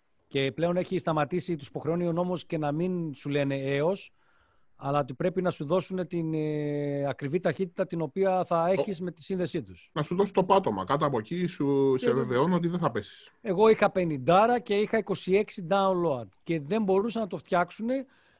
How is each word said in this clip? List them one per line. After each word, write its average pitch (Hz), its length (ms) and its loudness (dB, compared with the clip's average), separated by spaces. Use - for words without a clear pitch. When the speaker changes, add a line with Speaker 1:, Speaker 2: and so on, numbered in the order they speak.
Speaker 1:
Και 135 240 -2
πλέον 175 240 -2
έχει 180 220 -2
σταματήσει, 160 580 -2
τους 135 100 -10
υποχρεώνει 175 400 -4
ο 170 60 -2
νόμος 180 340 -2
και 170 120 -4
να 147 140 -2
μην 170 420 -2
σου - 140 -10
λένε 139 280 0
έως, 139 560 -2
αλλά 143 220 -2
ότι 139 160 -2
πρέπει 180 280 -2
να 180 80 0
σου - 140 -4
δώσουνε 180 400 0
την, 165 300 -4
ε, 147 720 -2
ακριβή 139 340 -2
ταχύτητα 180 460 -2
την 170 140 -6
οποία 185 440 0
θα 165 200 2
Speaker 2:
Το 180 80 4
Speaker 1:
έχεις 180 280 -2
με 180 100 -6
τη 156 120 -14
σύνδεσή 180 400 -4
τους. 95 300 -18
Speaker 2:
Να 156 100 -2
σου 165 140 -4
δώσει 196 160 2
το 185 120 4
πάτωμα. 185 400 4
Κάτω 151 220 2
από 135 120 0
εκεί 170 280 -4
σου, 139 520 2
Speaker 1:
Και 127 80 -2
Speaker 2:
σε - 60 4
βεβαιώνω 131 420 2
ότι 170 140 0
δεν 170 100 -4
θα 160 120 2
πέσεις. - 500 -10
Speaker 1:
Εγώ 208 280 4
είχα 214 220 4
πενηντάρα 175 680 4
και - 160 -4
είχα 208 240 0
είκοσι 185 360 -2
έξι 208 360 0
download 175 560 2
και 165 180 -2
δεν 180 220 -2
μπορούσαν 202 400 0
να 202 60 -6
το 175 80 -8
φτιάξουνε 208 720 -2